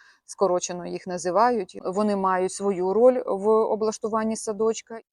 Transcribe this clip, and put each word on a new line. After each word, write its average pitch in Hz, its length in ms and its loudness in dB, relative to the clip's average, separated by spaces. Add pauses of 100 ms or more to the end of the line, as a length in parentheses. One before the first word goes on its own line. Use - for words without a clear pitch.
(260)
скорочено 180 600 -2
їх 175 220 -10
називають. 185 800 0
Вони 202 300 0
мають 190 360 0
свою 190 420 -2
роль 247 320 6
в 196 240 -2
облаштуванні 220 840 0
садочка, 220 640 -4 (140)